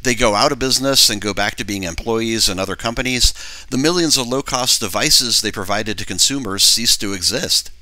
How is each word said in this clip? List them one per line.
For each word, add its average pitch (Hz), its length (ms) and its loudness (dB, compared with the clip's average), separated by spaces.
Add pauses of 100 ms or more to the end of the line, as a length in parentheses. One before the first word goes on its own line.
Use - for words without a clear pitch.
They 123 140 0
go 110 180 2
out 131 180 4
of 131 60 -4
business 131 500 2
and 104 140 -2
go 101 140 -2
back 104 220 0
to 110 60 -8
being 98 200 -6
employees 113 680 -2
in 92 80 -2
other 95 180 -2
companies. 123 560 2 (380)
The 127 80 0
millions 156 400 2
of 123 100 -2
low-cost 127 520 0
devices 117 600 2
they 107 100 -2
provided 104 480 -4
to 110 60 -6
consumers 101 580 0
cease - 340 4
to 101 160 -4
exist. - 560 -2 (120)